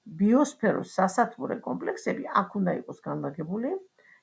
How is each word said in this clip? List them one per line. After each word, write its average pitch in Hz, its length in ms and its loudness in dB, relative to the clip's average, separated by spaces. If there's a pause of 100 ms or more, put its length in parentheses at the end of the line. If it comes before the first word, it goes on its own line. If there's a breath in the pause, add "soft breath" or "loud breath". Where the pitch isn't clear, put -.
ბიოსფეროს 214 840 2
სასათბურე 190 680 0
კომპლექსები - 720 -4
აქ 196 260 0
უნდა 185 180 2
იყოს - 260 -8
განლაგებული, 156 720 -4 (520 soft breath)